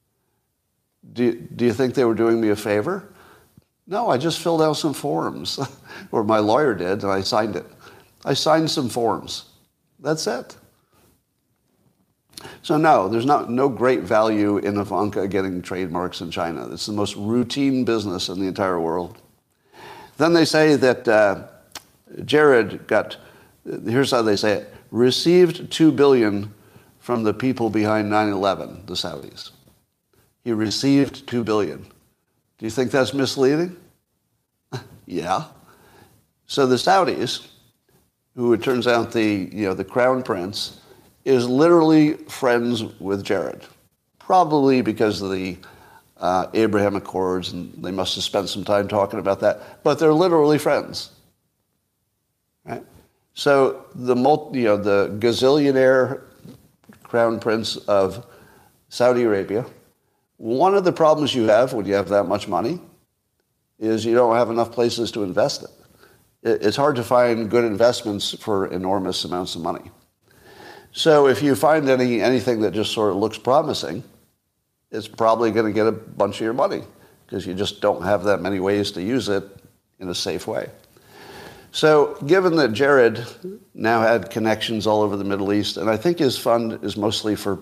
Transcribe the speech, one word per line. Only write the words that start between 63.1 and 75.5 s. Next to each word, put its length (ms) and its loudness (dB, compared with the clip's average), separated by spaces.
is 260 -2
you 100 2
don't 220 4
have 140 2
enough 220 -2
places 400 -2
to 100 -6
invest 400 -2
it. 80 -18
It, 220 0
it's 120 0
hard 200 2
to 80 -4
find 440 2
good 160 2
investments 720 0
for 340 -2
enormous 560 -4
amounts 300 -8
of 80 -10
money. 280 -8
So 340 4
if 160 2
you 120 2
find 340 2
any, 320 2
anything 400 0
that 140 0
just 180 -4
sort 200 0
of 40 -2
looks 220 -2
promising, 640 -2
it's 180 -10
probably 420 2